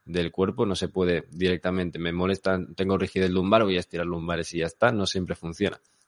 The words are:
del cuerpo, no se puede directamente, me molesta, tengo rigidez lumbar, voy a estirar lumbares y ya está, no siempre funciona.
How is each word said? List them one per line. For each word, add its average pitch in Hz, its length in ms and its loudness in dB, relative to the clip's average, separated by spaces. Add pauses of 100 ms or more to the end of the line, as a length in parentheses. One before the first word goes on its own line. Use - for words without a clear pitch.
del 85 260 -2
cuerpo, 101 340 0
no 95 100 0
se 90 140 -2
puede 90 400 0
directamente, 90 680 -2
me 85 120 -2
molesta, 92 460 0 (180)
tengo 95 220 2
rigidez 92 320 0
lumbar, 98 340 4
voy 95 140 2
a 90 40 0
estirar 85 260 -6
lumbares 85 480 -4
y 82 40 -2
ya 80 60 0
está, 117 260 2
no 101 140 0
siempre 87 300 -4
funciona. 85 440 -4 (280)